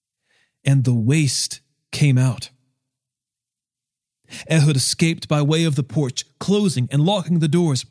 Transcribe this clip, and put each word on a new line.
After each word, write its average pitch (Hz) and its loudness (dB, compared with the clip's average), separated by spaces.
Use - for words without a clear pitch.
And 139 2
the 123 2
waist 131 -2
came 139 2
out. 127 -2
Ehud 151 4
escaped 165 -2
by 147 0
way 156 0
of 156 0
the 139 -2
porch, 135 -4
closing 180 0
and 143 2
locking 180 0
the 160 0
doors 156 0